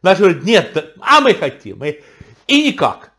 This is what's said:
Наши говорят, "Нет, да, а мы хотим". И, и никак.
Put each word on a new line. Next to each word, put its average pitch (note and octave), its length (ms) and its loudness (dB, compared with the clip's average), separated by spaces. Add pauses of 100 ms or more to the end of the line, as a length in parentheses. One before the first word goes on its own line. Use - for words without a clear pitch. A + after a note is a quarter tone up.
Наши F#3+ 220 2
говорят, E3 200 2
"Нет, G3 300 0
да, D#3 120 -6 (140)
а D4 220 2
мы C4+ 120 2
хотим". B2+ 520 -8
И, D3 160 -8 (460)
и D4 200 0
никак. - 520 -4